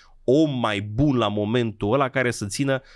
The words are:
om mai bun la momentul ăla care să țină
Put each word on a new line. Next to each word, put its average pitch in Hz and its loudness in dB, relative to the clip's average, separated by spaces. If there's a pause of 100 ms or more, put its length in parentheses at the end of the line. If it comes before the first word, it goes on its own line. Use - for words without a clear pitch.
(240)
om 143 2
mai 107 -2
bun 120 0
la 113 2
momentul 104 -2
ăla 135 2
care 123 -2
să 110 -6
țină 135 -2 (140)